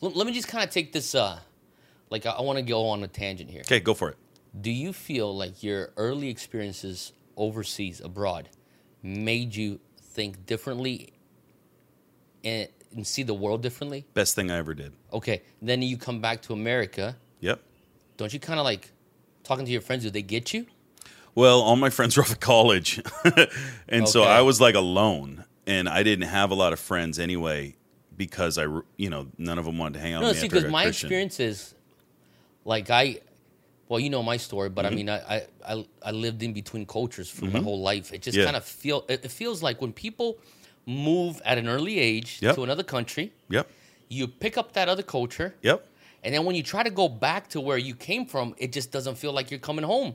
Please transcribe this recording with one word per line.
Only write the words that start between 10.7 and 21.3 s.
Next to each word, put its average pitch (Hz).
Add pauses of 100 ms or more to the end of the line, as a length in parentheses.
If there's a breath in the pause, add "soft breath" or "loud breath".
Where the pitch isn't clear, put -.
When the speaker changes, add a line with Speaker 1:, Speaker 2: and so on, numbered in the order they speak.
Speaker 1:
and, 110 (260)
and 110
see -
the 120
world 104
differently? 139
Speaker 2:
Best 104
thing 95
I 87
ever 80
did. 71 (200)
Speaker 1:
Okay, 107 (220 soft breath)
then 123
you 127
come 120
back 113
to -
America. 110 (240)
Speaker 2:
Yep. 95 (580)
Speaker 1:
Don't 107
you 147
kinda, 160
like, 117 (540)
talking 135
to 120
your 120
friends, 127
do 107
they 101
get 107
you? 233 (680 loud breath)